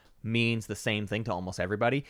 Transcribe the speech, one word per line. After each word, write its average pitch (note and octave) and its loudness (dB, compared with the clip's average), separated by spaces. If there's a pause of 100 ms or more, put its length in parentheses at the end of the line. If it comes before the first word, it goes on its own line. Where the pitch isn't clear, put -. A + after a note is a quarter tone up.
(240)
means A2+ 2
the G#2 -4
same G#2+ -2
thing G#2 -2
to A2 -2
almost F#2 -4
everybody. A#2 2